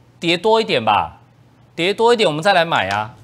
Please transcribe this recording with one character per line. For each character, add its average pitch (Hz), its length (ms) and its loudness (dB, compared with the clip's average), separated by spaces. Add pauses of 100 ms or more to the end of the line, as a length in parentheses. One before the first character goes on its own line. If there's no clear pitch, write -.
(180)
跌 175 200 0
多 220 200 2
一 214 60 0
点 135 180 -2
吧， 98 360 -2 (560)
跌 175 180 -2
多 226 220 2
一 - 20 2
点 214 100 2
我 156 60 0
们 151 80 -6
再 196 120 2
来 170 120 2
买 127 240 -2
啊， 107 240 -4 (120)